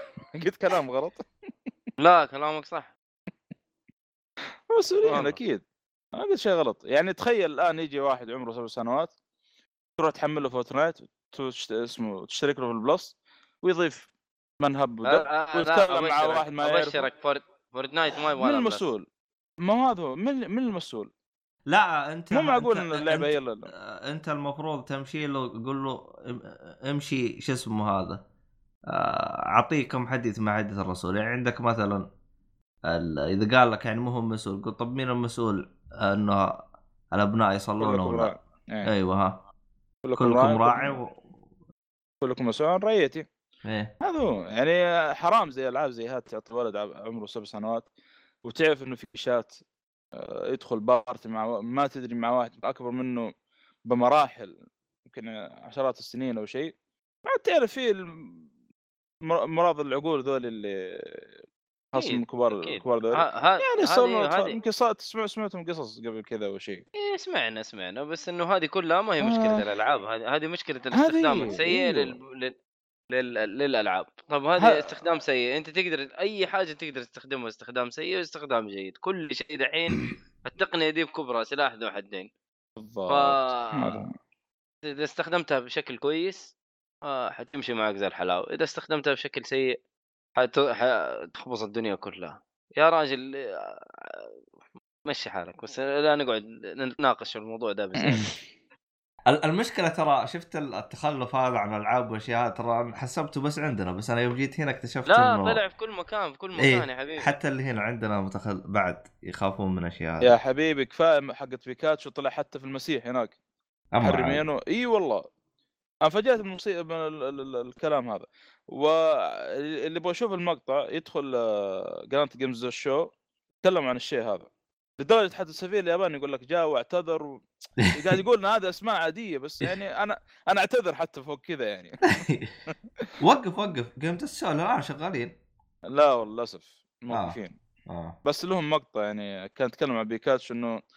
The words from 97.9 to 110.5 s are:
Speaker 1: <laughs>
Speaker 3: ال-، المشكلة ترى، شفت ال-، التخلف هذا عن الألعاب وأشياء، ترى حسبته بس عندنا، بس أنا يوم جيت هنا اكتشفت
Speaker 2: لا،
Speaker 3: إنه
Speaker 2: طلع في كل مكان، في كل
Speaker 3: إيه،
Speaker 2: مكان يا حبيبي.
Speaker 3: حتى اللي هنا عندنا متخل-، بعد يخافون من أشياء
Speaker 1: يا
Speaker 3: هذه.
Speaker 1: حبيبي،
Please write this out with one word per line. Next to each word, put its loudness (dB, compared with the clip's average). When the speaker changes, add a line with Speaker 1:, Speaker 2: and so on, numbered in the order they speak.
Speaker 1:
<laughs> -6
Speaker 3:
ال-، 6
المشكلة 0
ترى، 2
شفت -10
ال-، -6
التخلف -4
هذا 2
عن -2
الألعاب 0
وأشياء، 0
ترى -2
حسبته -6
بس -2
عندنا، -2
بس -6
أنا 2
يوم 2
جيت -4
هنا 0
اكتشفت -6
Speaker 2:
لا، 8
Speaker 3:
إنه 2
Speaker 2:
طلع 0
في -20
كل -10
مكان، -6
في -18
كل -10
Speaker 3:
إيه، 6
Speaker 2:
مكان 0
يا -8
حبيبي. -8
Speaker 3:
حتى 0
اللي -4
هنا -2
عندنا -2
متخل-، -4
بعد 0
يخافون -2
من -2
أشياء -4
Speaker 1:
يا 10
Speaker 3:
هذه. 8
Speaker 1:
حبيبي، 0